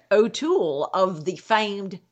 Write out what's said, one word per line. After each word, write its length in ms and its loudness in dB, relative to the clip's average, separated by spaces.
O'Toole 800 2
of 300 0
the 140 -4
famed 640 -2